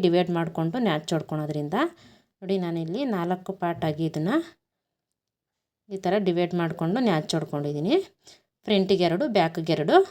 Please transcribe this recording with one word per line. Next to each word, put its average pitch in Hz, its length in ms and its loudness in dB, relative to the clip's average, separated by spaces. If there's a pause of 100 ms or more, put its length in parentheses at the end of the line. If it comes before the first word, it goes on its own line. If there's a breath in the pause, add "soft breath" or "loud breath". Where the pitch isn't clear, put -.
ಡಿವೈಡ್ 175 340 4
ಮಾಡಿಕೊಂಡು 165 380 -2 (100)
ನ್ಯಾಚ್ 156 280 -2
ಹೊಡ್ಕೊಳೋದ್ರಿಂದ. 151 600 -4 (640 soft breath)
ನೋಡಿ, 190 240 -2
ನಾನಿಲ್ಲಿ 170 360 -4 (160)
ನಾಲ್ಕು 180 340 -2 (120)
ಪಾರ್ಟಾಗಿ 165 480 -2
ಇದನ್ನು 165 260 -2 (1600)
ಈ - 100 -6
ಥರ 180 100 2 (120)
ಡಿವೈಡ್ 175 340 0
ಮಾಡಿಕೊಂಡು 165 460 0
ನ್ಯಾಚ್ 156 300 0
ಹೊಡ್ಕೊಂಡಿದ್ದೀನಿ. 147 580 -2 (720 soft breath)
ಫ್ರಂಟಿಗೆ 190 420 2
ಎರಡು, 180 160 0 (120)
ಬ್ಯಾಕಿಗೆ 165 400 2
ಎರಡು. 175 200 4 (140)